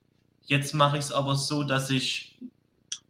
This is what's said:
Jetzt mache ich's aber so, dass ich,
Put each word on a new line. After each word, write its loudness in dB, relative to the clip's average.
Jetzt 0
mache 4
ich's -4
aber 0
so, -2
dass 0
ich, -4